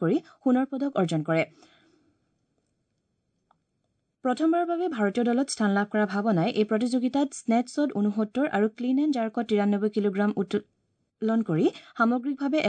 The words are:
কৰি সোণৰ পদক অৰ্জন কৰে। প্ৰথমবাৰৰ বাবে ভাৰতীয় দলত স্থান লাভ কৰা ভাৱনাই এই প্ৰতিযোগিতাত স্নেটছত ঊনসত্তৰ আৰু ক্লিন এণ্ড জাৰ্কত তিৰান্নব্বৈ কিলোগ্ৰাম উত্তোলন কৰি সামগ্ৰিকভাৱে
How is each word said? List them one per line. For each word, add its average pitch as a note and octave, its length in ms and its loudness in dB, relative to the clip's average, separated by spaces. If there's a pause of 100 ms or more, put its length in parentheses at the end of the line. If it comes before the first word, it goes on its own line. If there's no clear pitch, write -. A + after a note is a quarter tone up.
কৰি F3 160 2 (240)
সোণৰ B3+ 300 2
পদক C#4 300 -4
অৰ্জন D#3+ 260 0
কৰে। D#3+ 160 2 (2750)
প্ৰথমবাৰৰ D#4+ 460 2
বাবে F4 260 -2
ভাৰতীয় G#3 320 0
দলত B3+ 260 0
স্থান G#3 220 0
লাভ G#3 160 -2
কৰা G#3+ 120 2 (100)
ভাৱনাই G3+ 340 2 (100)
এই G#3+ 120 2
প্ৰতিযোগিতাত B3+ 560 0 (140)
স্নেটছত B3 480 0 (100)
ঊনসত্তৰ G#3+ 580 -2
আৰু G#3 80 2 (120)
ক্লিন B3+ 220 0
এণ্ড D4+ 180 2
জাৰ্কত A3+ 320 -4
তিৰান্নব্বৈ G#3 460 2
কিলোগ্ৰাম G#3 360 0 (100)
উত্তোলন - 1080 -4
কৰি E3+ 160 2 (340)
সামগ্ৰিকভাৱে C4 680 0